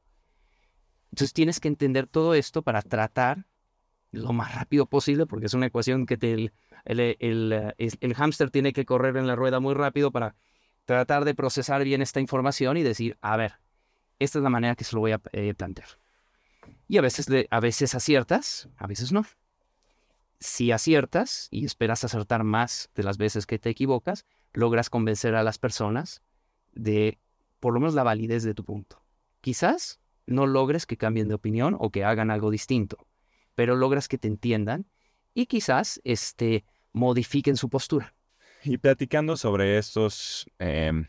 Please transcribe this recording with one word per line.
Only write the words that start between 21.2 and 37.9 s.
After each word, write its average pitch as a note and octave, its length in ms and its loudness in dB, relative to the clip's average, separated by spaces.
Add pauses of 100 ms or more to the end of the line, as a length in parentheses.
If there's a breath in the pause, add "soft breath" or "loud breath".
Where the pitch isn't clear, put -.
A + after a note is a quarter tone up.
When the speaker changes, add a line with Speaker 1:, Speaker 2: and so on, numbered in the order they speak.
Speaker 1:
y G#2 140 -4
esperas A2+ 380 -2
acertar A2+ 400 -2
más A2 520 -2
de G#2+ 80 -2
las G2 140 -2
veces G#2 280 -2
que A2 140 -4
te - 100 -4
equivocas, C3 560 -2 (280)
logras A#2 360 2
convencer A2 460 0
a A2 80 2
las A2 140 -2
personas A2+ 640 -4 (520)
de, G#2+ 460 0 (400)
por A#2+ 140 0
lo A#2+ 60 2
menos, D#3 140 2
la C#3+ 100 2
validez A2+ 400 0
de A2 100 -2
tu G#2 120 -10
punto. - 380 -14 (380)
Quizás F#3+ 580 -2 (260)
no C3+ 220 2
logres C3+ 380 2
que A2+ 120 -8
cambien A2 300 0
de G#2 60 -2
opinión A2+ 460 0
o A2 100 -2
que G2 140 -2
hagan A2 280 2
algo G#2+ 200 0
distinto, G#2+ 560 -2 (480)
pero A#2+ 200 2
logras C3+ 320 2
que C3 100 -4
te A#2 100 -4
entiendan A2 580 -2 (480)
y B3 140 0
quizás, - 560 0
este, A2+ 600 0 (260)
modifiquen B2+ 640 2
su A#2+ 120 -4
postura. - 460 -4 (480 soft breath)